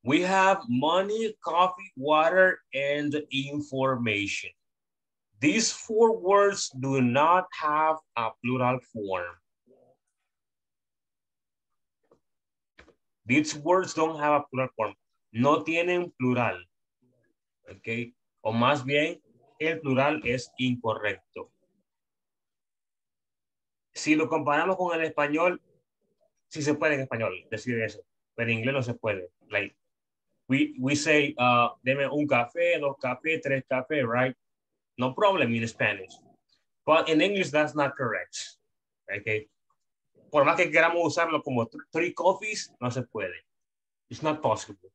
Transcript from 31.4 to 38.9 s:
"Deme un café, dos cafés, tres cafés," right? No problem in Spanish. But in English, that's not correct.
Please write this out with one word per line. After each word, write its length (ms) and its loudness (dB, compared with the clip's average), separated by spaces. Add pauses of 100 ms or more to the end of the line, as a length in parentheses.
"Deme 260 0
un 180 -2
café, 520 0
dos 200 -2
cafés, 440 -4
tres 260 -2
cafés," 380 -2
right? 300 0 (600)
No 180 -2
problem 400 2
in 140 -2
Spanish. 440 -4 (720)
But 240 4
in 120 4
English, 300 0
that's 240 0
not 220 0
correct. 400 -6 (720)